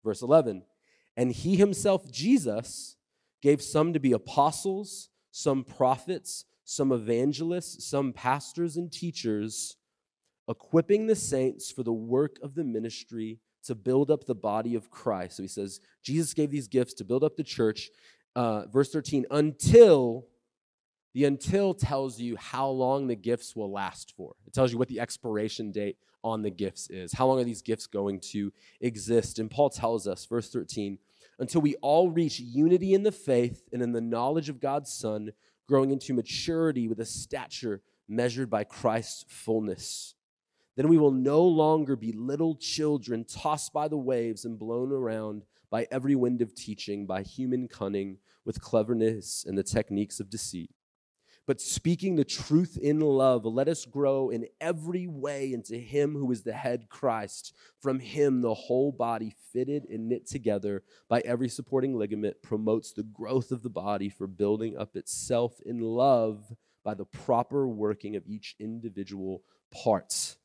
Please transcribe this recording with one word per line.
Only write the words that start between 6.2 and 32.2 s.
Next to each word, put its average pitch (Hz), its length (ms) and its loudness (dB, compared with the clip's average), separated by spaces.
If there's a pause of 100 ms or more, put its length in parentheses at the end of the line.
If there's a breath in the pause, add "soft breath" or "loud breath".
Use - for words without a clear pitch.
some 135 280 0
evangelists, 131 920 -2
some 139 280 -2
pastors 147 640 -4
and 170 140 -6
teachers, 110 840 -6 (720)
equipping 196 580 2
the 220 80 4
saints - 560 -2
for 131 120 -8
the 117 100 0
work 120 500 0
of 135 120 -12
the 160 100 -4
ministry 113 760 -8 (240)
to 123 120 -6
build 127 360 2
up 147 140 2
the 123 100 -2
body 110 400 -2
of 107 160 -6
Christ." 92 460 -4
So 98 60 -8
he 95 60 -8
says, 98 320 -8 (220 soft breath)
Jesus 151 320 -2
gave 147 160 0
these 139 160 -4
gifts 123 280 0
to 101 100 -12
build 127 200 2
up 151 120 -2
the - 80 -6
church. - 460 0 (440 soft breath)
Uh, 113 320 -2
verse 135 240 2
thirteen, 143 400 -2
"Until," 151 960 8 (840)
the 139 140 2
until 185 480 0
tells 135 440 -2
you 117 180 -6
how 135 340 -4
long 131 360 2
the 120 100 0
gifts 117 380 -2
will 104 160 -6
last 98 460 -8
for. 87 180 -14 (120)
It - 80 -20
tells 131 180 4
you 113 60 -4
what 127 100 0
the 117 100 -8
expiration 110 720 -4
date 101 280 -6 (260)
on 110 180 -2
the 104 80 -2
gifts 92 380 -6
is. 90 240 -10
How 131 140 2
long 131 140 4
are 123 40 0
these 113 180 -6
gifts - 240 -4
going 101 340 -4
to 101 320 -6 (280 soft breath)
exist? 113 580 0
And 110 120 -4
Paul 143 200 4
tells 113 360 -2
us, 98 180 -6
verse 117 260 -4
thirteen, 101 480 -6 (400 soft breath)
"Until 143 220 0
we 147 160 2
all 165 340 4
reach 160 300 0